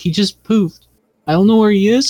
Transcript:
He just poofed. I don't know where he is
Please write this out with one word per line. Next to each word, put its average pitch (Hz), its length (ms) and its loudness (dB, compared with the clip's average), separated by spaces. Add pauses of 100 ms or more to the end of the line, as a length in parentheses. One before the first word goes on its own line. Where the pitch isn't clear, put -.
He - 80 -6
just 185 340 -6
poofed. 208 440 -4 (400)
I 151 60 -4
don't 180 120 2
know 226 120 2
where 220 120 2
he 202 180 0
is 247 220 0